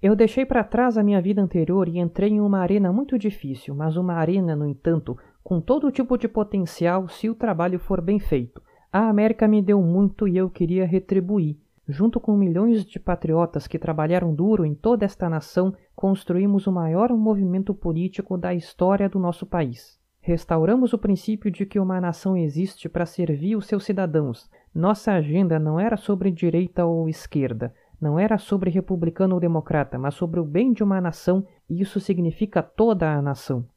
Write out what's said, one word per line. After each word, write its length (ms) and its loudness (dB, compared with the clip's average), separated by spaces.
Eu 140 4
deixei 280 4
para 200 0
trás 340 0
a 60 2
minha 180 4
vida 200 0
anterior 460 0
e 120 -4
entrei 320 0
em 100 2
uma 180 2
arena 320 2
muito 260 -2
difícil, 580 -6
mas 200 -2
uma 200 -2
arena, 400 0
no 120 -2
entanto, 480 -2
com 180 -2
todo 300 0
tipo 260 -2
de 100 -4
potencial 800 -2
se 220 -6
o 60 -6
trabalho 420 -2
for 240 -2
bem 180 0
feito. 400 -2
A 160 2
América 400 2
me 140 4
deu 200 4
muito 460 2
e 80 0
eu 140 0
queria 360 0
retribuir. 720 0
Junto 320 0
com 200 0
milhões 480 2
de 120 -14
patriotas 680 -2
que 100 -8
trabalharam 560 0
duro 320 2
em 80 -2
toda 300 0
esta 260 -4
nação, 440 -2
construímos 720 0
o 60 0
maior 400 0
movimento 600 0
político 640 -4
da 160 -4
história 560 0
do 100 -2
nosso 260 -4
país. 540 -6
Restauramos 720 0
o 40 0
princípio 540 -2
de 140 -4
que 140 -4
uma 200 -2
nação 380 -2
existe 500 -2
para 180 -2
servir 520 -2
os 100 -6
seus 160 -2
cidadãos. 680 -2
Nossa 380 0
agenda 480 2
não 180 0
era 200 0
sobre 340 -2
direita 540 0
ou 240 0
esquerda, 640 -4
não 180 0
era 200 2
sobre 320 -2
republicano 680 0
ou 60 0
democrata, 580 -2
mas 160 -4
sobre 240 -4
o 60 -2
bem 260 0
de 140 0
uma 160 0
nação, 440 0
e 120 -2
isso 180 -2
significa 640 -2
toda 500 0
a 80 0
nação. 440 -4